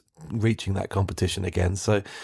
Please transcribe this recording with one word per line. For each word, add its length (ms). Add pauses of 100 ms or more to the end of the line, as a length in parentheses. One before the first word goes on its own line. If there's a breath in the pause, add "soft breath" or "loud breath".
(300)
reaching 460
that 140
competition 540
again. 320
So 280 (200 loud breath)